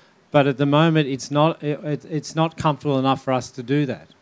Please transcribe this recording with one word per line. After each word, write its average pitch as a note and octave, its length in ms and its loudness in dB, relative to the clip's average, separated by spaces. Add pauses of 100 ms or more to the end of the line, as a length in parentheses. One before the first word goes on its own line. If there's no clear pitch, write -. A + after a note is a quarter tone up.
(320)
but C#3+ 160 4
at C3 100 0
the C#3+ 80 2
moment D#3 420 4
it's C3 220 -8
not, D3+ 340 0
it, D3 200 -4
it, D3+ 220 -6
it's D3+ 300 -8
not D#3+ 220 -2
comfortable D3 400 -2
enough C3 260 0
for C3+ 80 -4
us B2+ 200 -2
to B2+ 120 -14
do C#3+ 220 0
that. G#2 220 -8 (140)